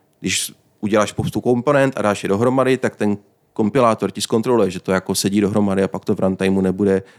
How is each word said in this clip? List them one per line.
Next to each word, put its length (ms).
když 320
uděláš 300
spoustu 300
komponent 580
a 40
dáš 200
je 60
dohromady, 480
tak 200
ten 200
kompilátor 580
ti 100
zkontroluje, 500
že 100
to 120
jako 220
sedí 260
dohromady 420
a 60
pak 160
to 100
v 60
runtimeu 400
nebude 420